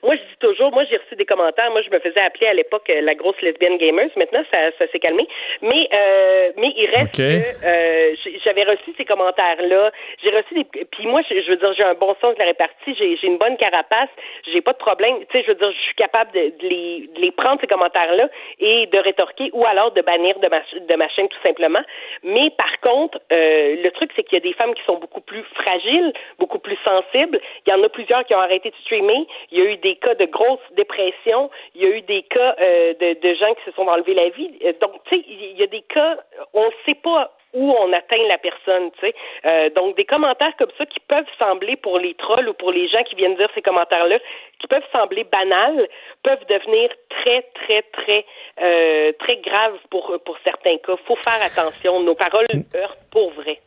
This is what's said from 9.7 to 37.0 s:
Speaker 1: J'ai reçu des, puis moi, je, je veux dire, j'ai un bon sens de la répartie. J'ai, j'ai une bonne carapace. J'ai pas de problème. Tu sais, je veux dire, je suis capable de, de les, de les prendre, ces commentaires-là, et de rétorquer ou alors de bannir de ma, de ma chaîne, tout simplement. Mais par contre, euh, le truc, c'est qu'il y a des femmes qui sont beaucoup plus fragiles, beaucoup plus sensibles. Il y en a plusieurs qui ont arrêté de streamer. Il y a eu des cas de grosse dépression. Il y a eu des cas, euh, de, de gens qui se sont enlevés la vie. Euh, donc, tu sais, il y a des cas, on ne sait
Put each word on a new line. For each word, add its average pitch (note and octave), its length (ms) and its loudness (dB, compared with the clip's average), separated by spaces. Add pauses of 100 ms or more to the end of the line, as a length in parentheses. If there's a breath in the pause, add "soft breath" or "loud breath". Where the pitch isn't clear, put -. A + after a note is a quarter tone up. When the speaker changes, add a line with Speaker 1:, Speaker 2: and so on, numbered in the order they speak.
Speaker 1:
J'ai G3+ 60 2
reçu - 240 0
des, D#4+ 120 -2 (200)
puis - 220 -10
moi, C4+ 220 2
je, G3 120 0
je D#3+ 100 -6
veux F3+ 60 2
dire, F#3+ 200 0
j'ai G3+ 60 2
un F#3 120 4
bon F#3+ 260 0
sens A#3+ 140 2
de - 40 -18
la G3+ 60 2
répartie. F3 520 -2
J'ai, F3+ 200 0
j'ai F#3+ 100 -2
une F3+ 100 2
bonne A#3 200 0
carapace. G#3+ 520 0 (420 loud breath)
J'ai F3 100 0
pas C4 120 0
de B3+ 40 -4
problème. A3 400 0 (120)
Tu B3+ 80 0
sais, A#3+ 80 0
je G#3+ 60 0
veux G3 60 2
dire, G3 140 0
je - 100 -8
suis - 140 -6
capable A3 380 0
de, E3 280 0
de F3+ 60 -4
les, F3 480 -6
de E3+ 60 -4
les F3+ 100 2
prendre, C4+ 300 0
ces A#3 60 -6
commentaires-là, F3+ 640 2 (300 loud breath)
et A3 320 2
de G3 60 4
rétorquer G3 560 -2
ou A#3+ 120 2
alors G#3+ 260 2
de F#3 100 0
bannir F3 380 0
de F#3+ 80 2
ma, E3 140 2
de E3+ 340 -4
ma D#3+ 140 0
chaîne, G3 180 -2
tout - 160 -10
simplement. E3 380 2 (420 loud breath)
Mais A#3+ 340 2
par - 240 -4
contre, C4 380 0 (120)
euh, D#3 520 2
le F3+ 80 2
truc, D#4 240 -6
c'est G#3+ 80 -2
qu'il - 140 -2
y F3 40 0
a - 20 -20
des F3+ 100 -4
femmes A#3 200 -2
qui - 120 -10
sont F3 120 0
beaucoup E3+ 240 -14
plus G#3+ 220 -16 (120)
fragiles, B3 560 0 (280 loud breath)
beaucoup F4+ 200 -2
plus G3+ 240 -8
sensibles. A#3 560 0 (260 loud breath)
Il - 40 2
y G3 40 4
en G3 100 4
a A3 60 2
plusieurs A#3+ 360 0
qui A#3+ 100 0
ont F#3+ 40 2
arrêté F#3 300 -2
de - 140 -18
streamer. A3 420 0 (260 loud breath)
Il F3 80 0
y - 20 6
a F#3 40 6
eu G#3 120 -2
des F#3 180 -2
cas A#3+ 200 0
de F#3+ 100 2
grosse A#3 340 0 (160)
dépression. G#3 720 -2 (260 loud breath)
Il F3 60 -4
y F#3+ 40 2
a F#3+ 120 6
eu A3 40 -10
des G3 220 -4
cas, B3 380 0
euh, F3 380 4
de, E3+ 220 0
de F3 140 2
gens G#3 200 0
qui - 100 -20
se F#3+ 100 -12
sont F#3+ 120 -2
enlevés F3 260 0
la F3 160 2
vie. C#4+ 200 -10 (160)
Euh, E3+ 160 2
donc, G3+ 100 0 (180)
tu F#4 80 2
sais, E4 100 -2
il G3 320 -16
y G3+ 40 4
a G3 40 0
des G3+ 160 -10 (100)
cas, D#4 240 0 (360)
on G#3+ 120 2
ne A3+ 60 0 (140)
sait - 160 -2